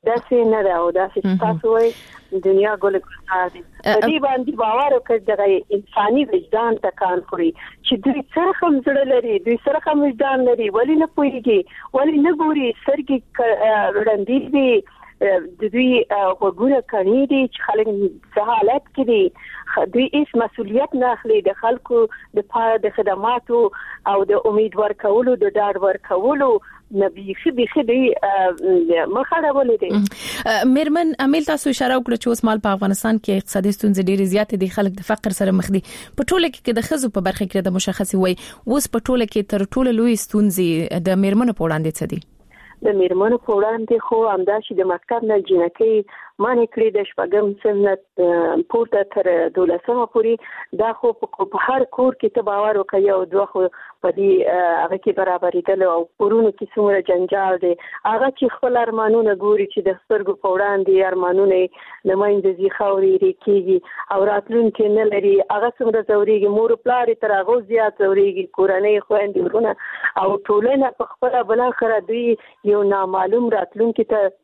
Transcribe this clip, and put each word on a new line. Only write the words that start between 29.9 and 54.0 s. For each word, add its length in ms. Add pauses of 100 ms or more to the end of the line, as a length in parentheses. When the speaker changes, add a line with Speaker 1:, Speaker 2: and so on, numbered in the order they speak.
Speaker 2:
مهم. 840
میرمن 400 (140)
امیل، 240
تاسو 240
اشاره 240
وکړه 240
چې 100
اوس 140
مهال 180
په 140
افغانستان 420
کې 220
اقتصادي 340
ستونزې 320
ډېرې 240
زیاتې 320
دي، 40 (100)
خلک 180
د 140
فقر 300
سره 180
مخ 180
دي. 60 (340)
په 140
ټوله 240
کې 120
که 120
د 100
ښځو 300
په 100
برخه 160
کې 240
د 80
مشخصې 480
وای، 100 (360)
اوس 260
په 140
ټوله 220
کې 80 (120)
تر 140 (100)
ټولو 240
لوی 240
ستونزې 840
د 140
میرمنو 360
په 80
وړاندې 320
څه 140
دي؟ 60 (680)
Speaker 1:
د 100
میرمنو 400
په 160
وړاندې 420 (120)
خو 100 (140)
همدا 340
چې 60 (100)
د 100
مکتب 380
نه 80 (140)
جینکۍ 720 (180)
منع 180 (120)
کړي 220
د 120
شپږم 380 (160)
صنف 240
نه، 760 (100)
پورته 280 (140)
تر 120 (300)
دولسمه 560
پورې. 220 (480)
دا 180
خو 80 (140)
په، 320
په 100
هر 180 (140)
کور 240
کې 160
ته 100
باور 320
وکړه، 300
یو 100 (140)
دوه 180
خو 140 (400)